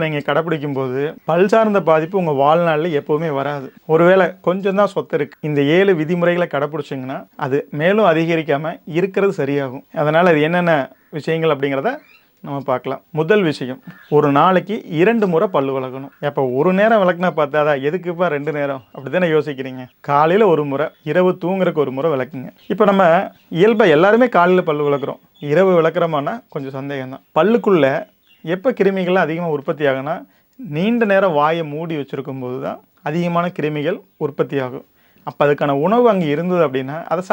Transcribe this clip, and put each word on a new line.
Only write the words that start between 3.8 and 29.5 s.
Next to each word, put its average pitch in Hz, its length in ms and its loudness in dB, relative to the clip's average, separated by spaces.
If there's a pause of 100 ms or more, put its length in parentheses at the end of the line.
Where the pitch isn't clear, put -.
ஒருவேளை 180 340 6 (200)
கொஞ்சம் 190 340 -2
தான் 196 140 0
சொத்து 151 240 -4
இருக்கு, - 300 -8
இந்த 143 120 0 (160)
ஏழு 196 240 4
விதிமுறைகளை 175 520 0
கடைப்பிடிச்சிங்கன்னா 143 640 -6 (300)
அது 135 120 0 (220)
மேலும் 196 300 4
அதிகரிக்காம 160 640 0 (240)
இருக்கிறது 196 420 0
சரியாகும். 139 440 -4 (180)
அதனால 160 320 4
அது 147 140 2
என்னென்ன 175 260 2 (420)
விஷயங்கள் 160 380 0
அப்படிங்கிறத 139 360 -2 (520)
நம்ம 143 140 -10 (100)
பார்க்கலாம். 135 320 -4 (180)
முதல் 185 300 2
விஷயம், 131 320 -6 (360)
ஒரு 147 160 4
நாளைக்கு 180 440 2 (240)
இரண்டு 214 320 2
முறை 165 220 2
பல்லு 139 220 0
விளக்கணும். 131 360 -8 (160)
அப்ப 143 140 -2 (160)
ஒரு 160 220 2
நேரம் 214 220 4
விளக்குனா 180 360 0
பார்த்தாதா, 151 360 2 (140)
எதுக்குப்பா 175 460 -4
ரெண்டு 143 240 -4
நேரம் 139 240 -4 (140)
அப்படி 135 180 -12
தானே 180 180 2
யோசிக்கிறீங்க? 131 520 -4 (260)
காலையில 165 420 4
ஒரு 151 200 2
முறை, 135 140 -2 (260)
இரவு 180 200 2 (120)
தூங்குறதுக்கு 170 420 0
ஒரு 131 120 -6
முறை 151 160 0
விளக்குங்க. 151 360 -6 (240)
இப்ப 196 160 2
நம்ம 196 140 2 (560)
இயல்பா 214 360 4
எல்லாருமே 214 400 4
காலையில 180 340 4
பல்லு 151 180 0
விளக்குறோம், 143 320 -4 (340)
இரவு 185 260 4
விளக்குறோமானா 160 560 0 (200)
கொஞ்சம் 135 220 -10
சந்தேகம் 135 380 -10
தான். - 80 -20 (160)
பல்லுக்குள்ள 190 500 4 (540)
எப்ப 185 380 -2
கிருமிகள்லாம் 185 460 0
அதிகமா 165 300 -4